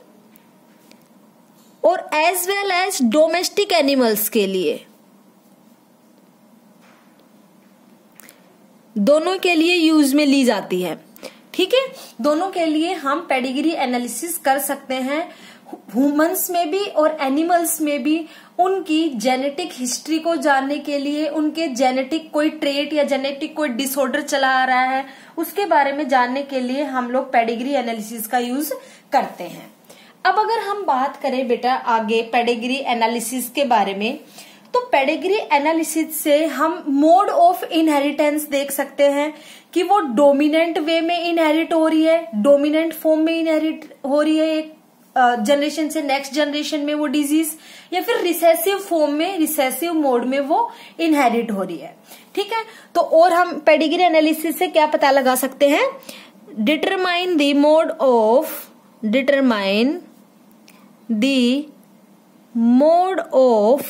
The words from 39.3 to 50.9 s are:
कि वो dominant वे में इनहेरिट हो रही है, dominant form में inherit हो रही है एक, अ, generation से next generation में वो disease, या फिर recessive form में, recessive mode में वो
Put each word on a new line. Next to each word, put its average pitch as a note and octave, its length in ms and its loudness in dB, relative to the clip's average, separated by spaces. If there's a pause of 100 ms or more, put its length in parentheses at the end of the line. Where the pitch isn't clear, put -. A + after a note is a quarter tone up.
कि F4 100 0
वो G4 180 2
dominant D4 800 2
वे E4 220 0
में E4+ 200 -2
इनहेरिट E4 520 0
हो D#4+ 160 2
रही D#4+ 140 2
है, E4 320 2
dominant D4 600 2
form D#4 260 0
में E4 200 0
inherit D#4 560 -2 (100)
हो D4 160 0
रही D#4 160 0
है D#4 80 2
एक, D#4 280 -4 (420)
अ, B3 200 4
generation C#4+ 520 0
से D#4 140 -4
next C#4 300 -4
generation D4 480 -2
में D4 140 -4
वो D4+ 120 -2
disease, D4 520 -2 (340)
या F4+ 80 -2
फिर A4+ 200 -2
recessive E4+ 580 2
form D4+ 340 0
में, E4+ 260 -2
recessive D4+ 540 -2
mode C4 320 0
में C4 160 -2
वो F4+ 320 0 (280)